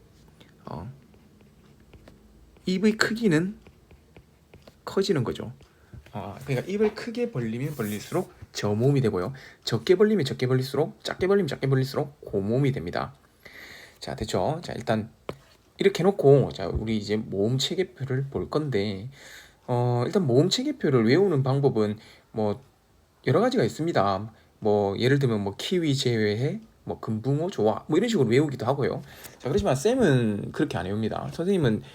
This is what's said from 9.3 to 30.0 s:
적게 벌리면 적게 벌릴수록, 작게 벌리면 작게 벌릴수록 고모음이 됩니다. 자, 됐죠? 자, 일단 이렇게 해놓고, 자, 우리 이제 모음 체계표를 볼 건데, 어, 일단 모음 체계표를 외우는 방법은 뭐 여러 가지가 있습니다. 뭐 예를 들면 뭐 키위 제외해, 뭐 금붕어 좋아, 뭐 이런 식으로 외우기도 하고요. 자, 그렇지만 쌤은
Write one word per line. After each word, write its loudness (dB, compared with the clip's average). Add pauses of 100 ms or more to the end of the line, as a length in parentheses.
적게 2
벌리면 4
적게 -4
벌릴수록, -2
작게 -2
벌리면 2
작게 -4
벌릴수록 -2
고모음이 0
됩니다. -6 (840)
자, -8
됐죠? -2
자, -10
일단 -4 (680)
이렇게 2
해놓고, 6
자, -8
우리 -2
이제 -2
모음 -2
체계표를 -4
볼 -6
건데, -2 (580)
어, 0
일단 0
모음 4
체계표를 2
외우는 4
방법은 2 (340)
뭐 -2 (640)
여러 4
가지가 2
있습니다. -2 (260)
뭐 2
예를 4
들면 0
뭐 -6
키위 0
제외해, 0 (220)
뭐 -8
금붕어 -2
좋아, 0
뭐 2
이런 2
식으로 2
외우기도 2
하고요. -2 (360)
자, -6
그렇지만 2
쌤은 2